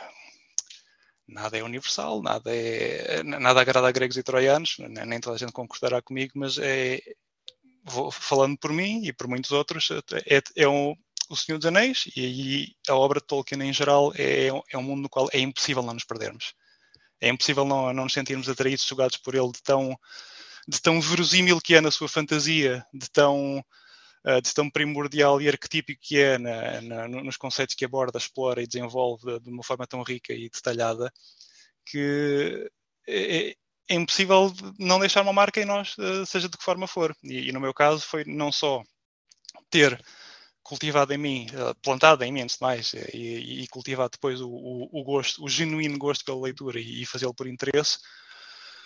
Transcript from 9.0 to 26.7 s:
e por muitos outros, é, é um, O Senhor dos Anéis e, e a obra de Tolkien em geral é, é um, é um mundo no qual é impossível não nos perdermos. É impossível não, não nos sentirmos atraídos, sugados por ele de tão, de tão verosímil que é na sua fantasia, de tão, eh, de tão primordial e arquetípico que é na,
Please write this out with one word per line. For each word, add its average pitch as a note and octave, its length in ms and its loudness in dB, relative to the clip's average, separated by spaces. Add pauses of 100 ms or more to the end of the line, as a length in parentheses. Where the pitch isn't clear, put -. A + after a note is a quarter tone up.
e D3+ 60 -6
por B2+ 160 -10
muitos B2+ 240 -6
outros, D3+ 380 -2 (360)
é, C#3 160 6 (140)
é D#3+ 100 4
um, C#3+ 300 2 (340)
O D#3+ 60 -10
Senhor D#3 220 -4
dos D#3 100 -2
Anéis A3+ 380 2 (100)
e, C3 60 -4
e C3+ 540 -4 (120)
a C#3 80 4
obra C#3 240 4
de - 80 -8
Tolkien C#3 360 -4
em C3+ 100 -2
geral C#3+ 420 4
é, C#3 300 2
é C3+ 80 0
um, C3+ 80 -6 (100)
é C3+ 60 -6
um B2+ 60 -4
mundo C#3 180 -4
no C#3 80 -6
qual C3+ 240 2
é C#3+ 60 2
impossível C3 440 -2
não A#2+ 100 -4
nos A2+ 120 -8
perdermos. A2 480 -8 (680)
É B2 80 2
impossível C#3 340 2
não, C3+ 300 0
não C3 100 -4
nos C3 100 -4
sentirmos C3+ 360 -4
atraídos, C3 340 0
sugados C3 320 0
por - 180 -8
ele C3 160 2
de - 140 -14
tão, C3+ 340 2 (720)
de - 140 -4
tão E3 180 4
verosímil F3 640 4
que - 120 4
é D#3+ 60 12
na D#3 100 4
sua D3 200 -2
fantasia, D3 840 0
de C3+ 160 -12
tão, C#3 540 4 (640)
eh, C3 160 4
de - 120 -2
tão D3 160 0
primordial D3 720 4
e D3 60 -2
arquetípico C#3+ 560 -2
que D3 160 2
é C3+ 180 6
na, A#2 440 -6